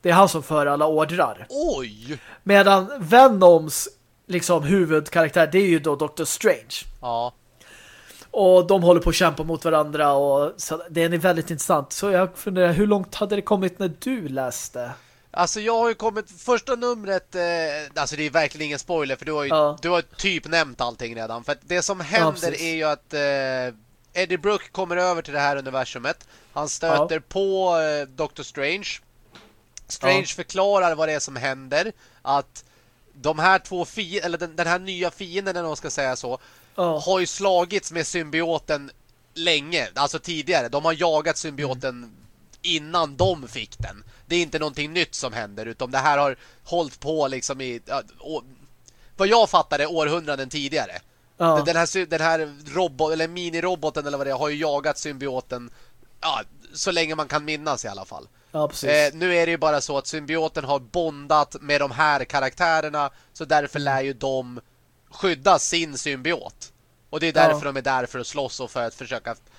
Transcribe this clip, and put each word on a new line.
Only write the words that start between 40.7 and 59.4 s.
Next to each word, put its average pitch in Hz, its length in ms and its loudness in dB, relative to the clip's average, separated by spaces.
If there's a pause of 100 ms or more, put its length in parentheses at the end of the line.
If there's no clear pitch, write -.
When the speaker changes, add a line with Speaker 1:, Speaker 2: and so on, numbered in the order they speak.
Speaker 2:
har 165 140 0
jagat 160 380 0
symbioten 139 520 -6 (100)
Speaker 1:
Mm. 120 120 -18 (520)
Speaker 2:
innan 160 540 -2
de 165 320 0
fick 110 300 -14
den. 101 260 -12 (220)
Det 170 100 -2
är 175 60 2
inte 156 160 -4
någonting 151 340 -6
nytt 170 220 -2
som 123 180 -6
händer, 110 340 -10
utan 123 240 -8
det 135 80 0
här 143 200 4
har 139 180 0 (280)
hållit 170 360 -4
på 151 280 0
liksom 135 320 -6
i, 123 260 -8
ja, 131 160 -4 (180)
å-, 147 220 -10 (760)
vad 196 120 2
jag 226 220 6
fattar 156 280 2
är 151 140 0
århundraden 147 560 -2
tidigare. 139 440 -4 (440)
Speaker 1:
Ja. 165 200 4
Speaker 2:
Den, 147 80 2
den 165 120 2
här 165 100 2
sy-, 185 200 -2
den 156 140 -2
här 160 340 0 (200)
robot-, 156 380 0
eller 160 160 -2
miniroboten 165 800 -4
eller 143 120 -4
vad 139 80 -2
det 139 40 -2
är, 135 60 0
har 147 120 -2
ju 147 80 -4
jagat 147 420 -2
symbioten, 127 720 -8 (500)
ja, 143 200 -2 (340)
så - 160 -4
länge 165 240 0
man 151 140 -6
kan 147 160 -4
minnas 151 400 -6
i 110 40 -8
alla 98 160 -12
fall. 69 240 -18 (240)
Speaker 1:
Ja, 151 160 -2
precis. 143 220 -6
Speaker 2:
Eh, 147 240 4
nu 175 220 0
är 170 100 4